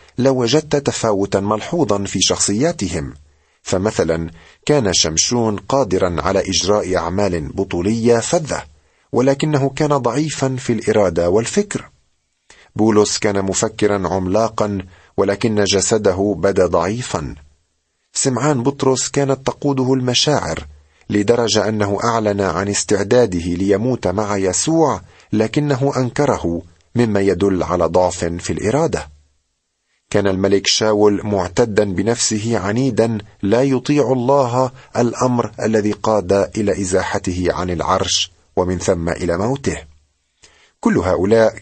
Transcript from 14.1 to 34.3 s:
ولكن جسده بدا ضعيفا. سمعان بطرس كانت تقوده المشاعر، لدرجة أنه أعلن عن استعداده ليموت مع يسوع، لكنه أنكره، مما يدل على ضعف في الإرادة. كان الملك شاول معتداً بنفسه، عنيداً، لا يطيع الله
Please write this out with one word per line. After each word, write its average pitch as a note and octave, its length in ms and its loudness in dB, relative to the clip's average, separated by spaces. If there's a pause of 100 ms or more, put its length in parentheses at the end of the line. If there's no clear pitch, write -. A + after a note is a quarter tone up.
ولكن G#2 460 2
جسده G2 760 2
بدا F#2 300 2
ضعيفا. F2 680 -2 (800)
سمعان C3 500 0
بطرس C3 460 0
كانت C3+ 380 -2
تقوده C3 460 0
المشاعر، B2 720 -2 (420)
لدرجة G#2 600 2
أنه G#2+ 340 0
أعلن A2 380 0
عن F#2+ 280 -2
استعداده G2+ 760 0
ليموت G2 640 0
مع G2+ 300 -2
يسوع، A2+ 640 0 (320)
لكنه C#3 640 0
أنكره، A#2 640 0 (340)
مما A2 240 2
يدل F#2+ 440 2
على F2 220 0
ضعف F2 400 2
في E2+ 280 -6
الإرادة. C3+ 560 -2 (1000)
كان G2+ 180 2
الملك G2 400 2
شاول G#2 560 2
معتداً G#2 720 0
بنفسه، A2 640 -2
عنيداً، A2 600 0 (240)
لا A2 220 2
يطيع C3+ 480 0
الله B2+ 600 2 (260)